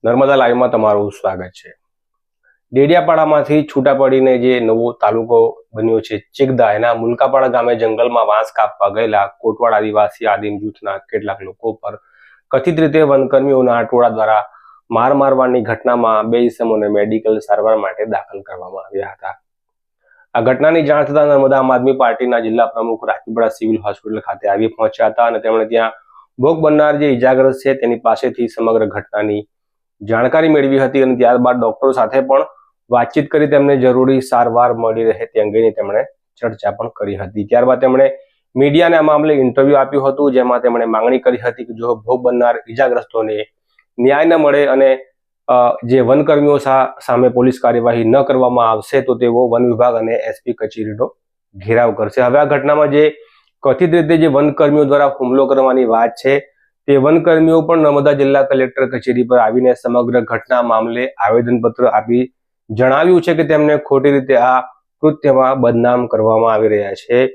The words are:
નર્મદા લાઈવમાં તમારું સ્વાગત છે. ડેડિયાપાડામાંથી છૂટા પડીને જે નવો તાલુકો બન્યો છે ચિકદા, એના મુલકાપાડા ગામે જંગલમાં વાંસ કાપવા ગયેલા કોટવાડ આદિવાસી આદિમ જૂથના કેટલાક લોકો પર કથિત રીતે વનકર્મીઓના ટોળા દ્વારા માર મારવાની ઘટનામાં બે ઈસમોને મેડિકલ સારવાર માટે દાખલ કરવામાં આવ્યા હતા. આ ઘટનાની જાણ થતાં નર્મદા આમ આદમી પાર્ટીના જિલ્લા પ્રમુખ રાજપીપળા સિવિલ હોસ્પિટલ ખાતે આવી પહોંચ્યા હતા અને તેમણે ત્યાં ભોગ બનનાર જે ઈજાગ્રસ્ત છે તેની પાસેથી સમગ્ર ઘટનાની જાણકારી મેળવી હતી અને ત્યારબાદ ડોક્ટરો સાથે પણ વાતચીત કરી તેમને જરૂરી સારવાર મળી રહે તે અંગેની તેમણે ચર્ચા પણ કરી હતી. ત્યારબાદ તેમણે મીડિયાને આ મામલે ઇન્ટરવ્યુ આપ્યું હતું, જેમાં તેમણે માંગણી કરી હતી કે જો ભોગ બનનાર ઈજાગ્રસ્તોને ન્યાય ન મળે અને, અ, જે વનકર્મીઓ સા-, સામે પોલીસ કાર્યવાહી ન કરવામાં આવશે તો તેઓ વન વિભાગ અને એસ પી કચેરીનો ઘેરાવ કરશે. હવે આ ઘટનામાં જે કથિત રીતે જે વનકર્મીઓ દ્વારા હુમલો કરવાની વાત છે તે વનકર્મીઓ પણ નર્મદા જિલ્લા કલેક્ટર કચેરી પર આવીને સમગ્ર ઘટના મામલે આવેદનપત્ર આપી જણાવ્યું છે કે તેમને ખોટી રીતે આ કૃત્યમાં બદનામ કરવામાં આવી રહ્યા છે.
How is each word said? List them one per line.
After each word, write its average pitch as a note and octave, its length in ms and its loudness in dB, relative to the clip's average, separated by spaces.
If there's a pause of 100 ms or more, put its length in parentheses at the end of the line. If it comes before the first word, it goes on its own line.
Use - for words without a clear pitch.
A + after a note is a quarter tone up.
નર્મદા C3+ 300 2
લાઈવમાં B2 360 0
તમારું G#2 400 0
સ્વાગત F#2 380 -8
છે. - 240 -20 (1000)
ડેડિયાપાડામાંથી D3+ 880 2
છૂટા C#3 300 0
પડીને C3 440 2
જે B2 220 0
નવો A2+ 320 0
તાલુકો A2+ 680 0 (160)
બન્યો A2+ 260 -2
છે G#2+ 180 -8 (200)
ચિકદા, B2 340 2
એના A#2 220 0
મુલકાપાડા C3 540 0
ગામે A#2+ 280 0
જંગલમાં A2+ 520 0
વાંસ G#2+ 180 0 (100)
કાપવા G#2 340 -2
ગયેલા G#2 400 -2 (100)
કોટવાડ A2+ 340 -2
આદિવાસી G#2+ 520 -2
આદિમ G#2 320 -4
જૂથના G2+ 400 -10
કેટલાક G2 440 -8
લોકો G2 320 -10
પર G#2 260 -14 (520)
કથિત D#3 280 -2
રીતે D#3 220 2
વનકર્મીઓના C3+ 840 2
ટોળા A#2+ 260 2
દ્વારા A2 340 0 (480)
માર A#2+ 220 0
મારવાની C3 480 2
ઘટનામાં A2+ 600 -2
બે A2+ 140 -2
ઈસમોને A2+ 500 -2
મેડિકલ G#2+ 520 -2
સારવાર G#2+ 360 0
માટે G#2 300 -6
દાખલ G2+ 360 -10
કરવામાં F#2+ 420 -18
આવ્યા G2 240 -12
હતા. - 340 -16 (920)
આ A#2+ 80 -2
ઘટનાની C#3+ 400 0
જાણ D3 220 2
થતાં D3 240 2
નર્મદા C3+ 300 4
આમ C3 140 0
આદમી B2+ 200 2
પાર્ટીના B2 480 0
જિલ્લા A2+ 260 0
પ્રમુખ A2+ 420 -6
રાજપીપળા A2+ 400 -4
સિવિલ A2 380 -4
હોસ્પિટલ G#2+ 340 -8
ખાતે G#2 280 -8
આવી G#2 200 0
પહોંચ્યા A2+ 400 -2
હતા A#2 180 0
અને A#2 140 -2
તેમણે A2+ 260 -2
ત્યાં A2+ 260 -2 (480)
ભોગ D#3+ 200 0
બનનાર D3+ 360 2
જે D3 140 0
ઈજાગ્રસ્ત C3 560 2
છે C3+ 80 0
તેની A#2+ 260 -2
પાસેથી A#2 480 -2
સમગ્ર A2+ 380 -2
ઘટનાની G#2 640 -6 (600)
જાણકારી B2+ 400 2
મેળવી C#3 300 2
હતી C3+ 220 0
અને B2+ 140 2
ત્યારબાદ B2 440 2
ડોક્ટરો C3 320 -2
સાથે C3 300 0
પણ C3+ 240 0 (440)
વાતચીત C#3 420 -2
કરી D3+ 160 0
તેમને C#3+ 300 2
જરૂરી B2+ 440 2
સારવાર A#2+ 520 0
મળી A2+ 300 -2
રહે A2+ 220 -2
તે A2 160 -4
અંગેની G#2+ 300 0
તેમણે G#2 320 -4 (380)
ચર્ચા A2+ 300 -6
પણ A2+ 160 -10
કરી G2+ 280 -8
હતી. G2+ 300 -10
ત્યારબાદ B2 360 2
તેમણે C3+ 360 2 (380)
મીડિયાને D#3+ 420 2
આ D#3 40 2
મામલે D3+ 320 2
ઇન્ટરવ્યુ C3+ 420 2
આપ્યું C3+ 340 0
હતું, C#3 220 0
જેમાં B2 300 0
તેમણે A#2 240 0
માંગણી A2+ 340 0
કરી B2 180 -2
હતી A#2+ 280 -8
કે A#2+ 80 -16
જો A#2 220 -4
ભોગ A#2+ 260 -4
બનનાર A#2+ 340 0 (140)
ઈજાગ્રસ્તોને A2+ 760 -4 (540)
ન્યાય C#3 260 2
ન E3 100 4
મળે D3 300 2
અને, C3+ 340 2 (480)
અ, B2+ 60 0 (300)
જે B2+ 180 2
વનકર્મીઓ C#3+ 560 2
સા-, C3+ 300 0 (180)
સામે B2 240 2
પોલીસ B2 340 0
કાર્યવાહી A#2 400 0
ન A2 180 2
કરવામાં B2 480 0
આવશે A2+ 320 -2
તો B2 140 -2
તેઓ A#2+ 340 0
વન A#2+ 160 0
વિભાગ A#2+ 300 0
અને A2+ 180 -2
એસ A2+ 220 -6 (100)
પી A#2+ 80 -6
કચેરીનો A2 640 -8 (400)
ઘેરાવ A2+ 360 0
કરશે. G#2+ 300 -4
હવે B2 180 2
આ D3 60 2
ઘટનામાં C#3+ 460 0
જે D3 240 2 (480)
કથિત D#3+ 300 0
રીતે E3 240 2
જે D#3+ 100 2
વનકર્મીઓ D3 560 2
દ્વારા C#3+ 240 2 (140)
હુમલો C3 260 0
કરવાની C3 380 2
વાત A2+ 240 0
છે C3+ 400 -2 (380)
તે C#3 100 4
વનકર્મીઓ D#3+ 640 2
પણ E3 160 0
નર્મદા C#3+ 340 2
જિલ્લા C#3 320 2
કલેક્ટર C3 420 -2
કચેરી B2 380 -4
પર B2 140 2
આવીને A#2+ 360 2
સમગ્ર A#2+ 480 -2
ઘટના A#2+ 400 -4
મામલે A#2 480 -2
આવેદનપત્ર A#2+ 760 -2
આપી A#2+ 480 -2 (360)
જણાવ્યું C#3 520 2
છે E3+ 120 -2
કે D#3 100 0
તેમને D3+ 340 2
ખોટી C#3+ 340 0
રીતે C3 260 0
આ B2+ 240 2 (400)
કૃત્યમાં C3+ 600 0
બદનામ A#2+ 460 0
કરવામાં A2 460 0
આવી A2 140 0
રહ્યા G#2 260 -2
છે. B2 420 -2